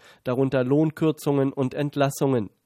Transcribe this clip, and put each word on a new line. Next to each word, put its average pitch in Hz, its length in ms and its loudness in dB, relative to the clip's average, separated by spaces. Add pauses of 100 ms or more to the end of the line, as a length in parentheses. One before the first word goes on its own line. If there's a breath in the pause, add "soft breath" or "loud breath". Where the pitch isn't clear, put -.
(240 soft breath)
darunter 131 400 0
Lohnkürzungen 147 880 0
und 131 200 -2
Entlassungen. 139 760 0 (160)